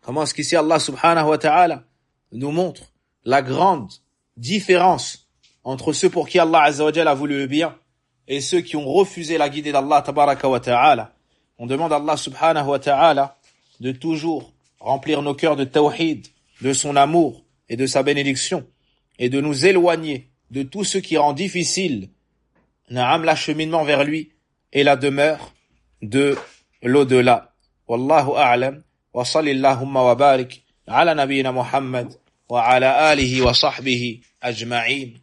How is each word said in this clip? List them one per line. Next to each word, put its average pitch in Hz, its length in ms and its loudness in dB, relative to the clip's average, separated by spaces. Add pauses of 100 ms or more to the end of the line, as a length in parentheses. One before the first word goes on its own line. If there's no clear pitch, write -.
Comment 143 240 -6
est-ce - 100 -8
qu'ici 151 220 -2
Allah 156 240 2
subhanahu 156 480 0
wa 151 100 2
ta'ala 156 460 2 (480)
nous 131 180 -8
montre 170 420 -4 (320)
la 135 180 2
grande 135 500 0 (440)
différence 175 920 0 (360)
entre 131 280 -4
ceux 165 180 2
pour 151 180 -4
qui 180 100 2
Allah 165 240 4
Azza 147 220 2
wa 151 80 2
Jal 160 160 2
a 147 60 4
voulu 143 240 -4
le 139 80 -4
bien 147 320 -4 (480)
et 139 140 -6
ceux 170 200 0
qui - 160 -8
ont 143 140 -6
refusé 170 480 0
la 147 100 2
guidée 147 240 -8
d'Allah 143 300 2
tabaraka 143 460 0
wa 127 120 0
ta'ala. 123 540 2 (440)
On 120 80 -14
demande 151 260 -4
à 151 40 0
Allah 147 200 -2
subhanahu 147 520 -2
wa 139 100 -2
ta'ala 139 580 2 (440)
de 127 120 -6
toujours 156 600 -6 (280)
remplir 139 420 -2
nos 143 120 -4
cœurs 147 220 0
de 135 80 -2
tawhid, 147 600 0 (360)
de 131 100 0
son 143 240 -2
amour 143 480 2 (240)
et 117 80 -10
de 131 100 -2
sa 135 160 0
bénédiction, 139 640 -2 (520)
et 123 100 -2
de 135 120 -2
nous 147 260 0
éloigner 160 640 2 (220)
de 120 120 -6
tout 196 220 -8
ce 190 140 -4
qui 180 180 -4
rend 147 160 2
difficile, 170 800 -4 (800)
Naam, 127 340 0
l'acheminement 160 600 -2
vers 143 200 0
lui 151 280 -6 (400)
et 143 120 0
la 143 120 4
demeure 143 580 -2 (480)
de 135 340 0 (460)
l'au-delà. 127 720 2 (340)
Wallahu 135 480 0
a'lam, 135 460 0 (320)
wa 123 100 -4
sallillahumma 135 800 0
wa 123 120 6
barik 127 480 2 (240)
ala 156 280 2
nabiyyina 135 380 -2
Muhammad 127 640 -4 (340)
wa 120 140 -2
ala 131 460 4
alihi 131 320 0
wa 123 140 2
sahbihi 123 680 -2 (200)
ajma'in. 120 800 -6